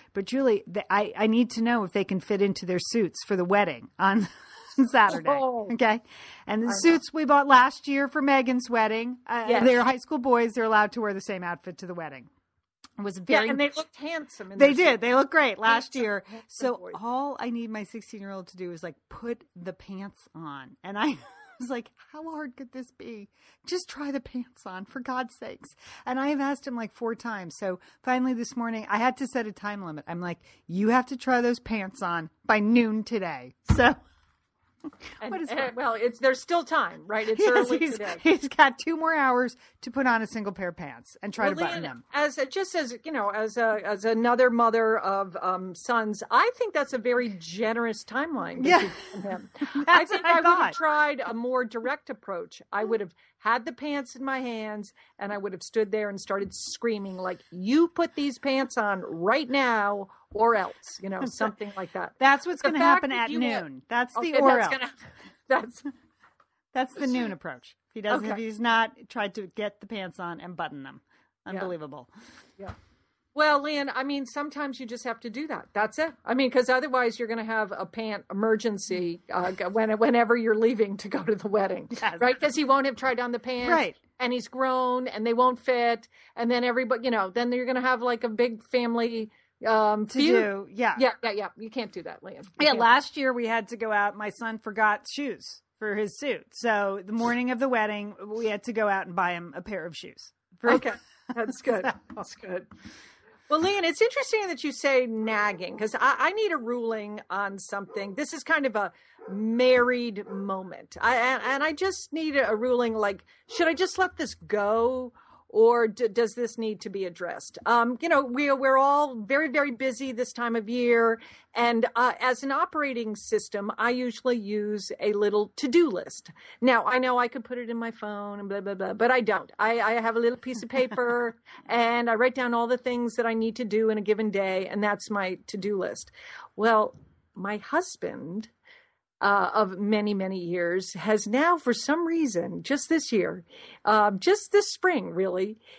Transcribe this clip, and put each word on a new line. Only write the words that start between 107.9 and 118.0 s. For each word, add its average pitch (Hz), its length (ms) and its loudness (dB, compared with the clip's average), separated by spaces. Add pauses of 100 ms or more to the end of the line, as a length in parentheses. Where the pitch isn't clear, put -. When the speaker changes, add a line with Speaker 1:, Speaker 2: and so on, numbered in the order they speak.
Speaker 2:
This 285 180 -6
is 311 100 -10
kind 302 220 0
of 240 120 -2
a 196 160 -2 (360)
married 240 1000 2
moment. 196 720 -10
I, 240 160 4
and, 247 280 2
and 269 180 2
I 311 100 2
just 370 420 -4
need 311 220 -2
a 226 200 4
ruling, 240 380 2
like, 202 300 -2 (240)
should 339 200 2
I 330 60 4
just 359 240 -2
let 370 180 0
this 302 180 -6
go? 226 800 0 (420)
Or 233 320 6
d-, 220 220 -2
does 220 240 0
this 240 240 -6
need 220 240 -4
to - 80 -12
be 196 160 -6
addressed? 175 640 -10
Um, 233 340 4